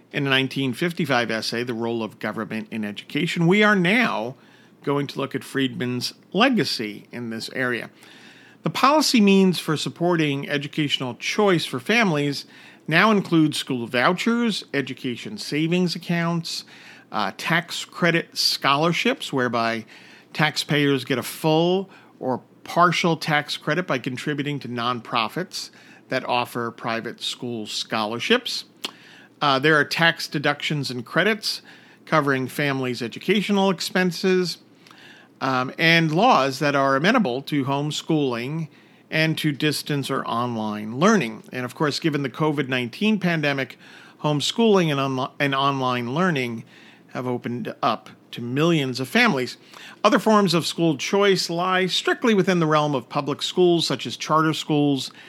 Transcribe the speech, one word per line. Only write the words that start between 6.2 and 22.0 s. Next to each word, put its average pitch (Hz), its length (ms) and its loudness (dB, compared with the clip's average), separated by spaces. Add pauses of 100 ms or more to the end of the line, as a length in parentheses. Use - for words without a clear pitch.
legacy 170 760 0
in 117 200 -10
this 110 220 -10
area. 123 380 -4 (760)
The 175 60 -2
policy 262 520 4
means 196 380 6
for 156 180 -2
supporting 151 720 -2
educational 143 680 -4
choice 196 500 2
for 131 140 -6
families 147 680 0 (400)
now 180 260 4
includes 165 460 2
school 120 300 -4
vouchers, 185 840 0
education 127 640 -6
savings 165 580 0
accounts, 170 680 -4 (460)
uh, 101 260 -2
tax - 480 -4
credit 170 520 -2
scholarships, - 960 0
whereby 117 500 -2 (480)
taxpayers 143 760 0
get 131 120 -2
a 113 60 -2
full 170 640 0 (300)